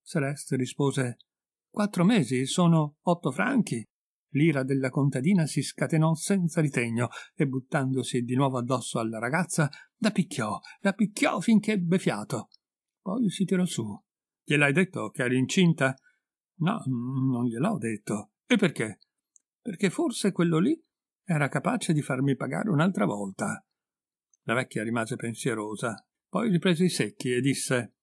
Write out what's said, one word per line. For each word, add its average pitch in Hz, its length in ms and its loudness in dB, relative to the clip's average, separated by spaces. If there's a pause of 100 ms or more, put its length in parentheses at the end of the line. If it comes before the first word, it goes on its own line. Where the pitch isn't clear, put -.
Celeste 143 540 -4
rispose: 127 600 -2 (520)
"Quattro 208 340 0
mesi 135 440 4
sono 165 540 4
otto 170 300 0
franchi." 196 560 0 (420)
L'ira 143 340 2
della 131 260 0
contadina 143 560 2
si 139 160 -4
scatenò 160 540 0
senza 175 440 0
ritegno 120 500 0 (260)
e, 139 120 0
buttandosi 131 760 -2
di 123 100 -4
nuovo 131 240 2
addosso 120 400 -2
alla 113 220 -4
ragazza, 147 500 0 (280)
la 214 120 0
picchiò, 110 500 -2 (200)
la 196 140 0
picchiò - 460 0
finché 214 340 4
ebbe 180 260 2
fiato. - 500 -4 (500)
Poi 220 300 -2
si 180 160 0
tirò 180 180 2
su. 110 400 -6 (400)
"Gliel'hai 143 300 4
detto 120 360 0
che - 140 -4
eri 127 140 2
incinta?" 135 580 4 (600)
"No, 131 280 -2
non 127 600 -2
gliel'ho 127 320 -2
detto." 110 560 -6 (120)
"E 247 120 2
perché?" 123 420 -2 (600)
"Perché 190 300 -2
forse 233 420 -2
quello 165 280 2
lì 269 200 2 (440)
era 147 240 0
capace - 460 -2
di 147 80 2
farmi 135 340 0
pagare 143 340 -4
un'altra 180 360 2
volta." 101 600 -6 (760)
La 113 100 -2
vecchia 117 300 -4
rimase 117 320 -2
pensierosa, 110 800 -6 (320)
poi 220 240 -2
riprese 170 320 2
i 180 60 2
secchi 123 440 -2
e 123 80 0
disse 127 600 -2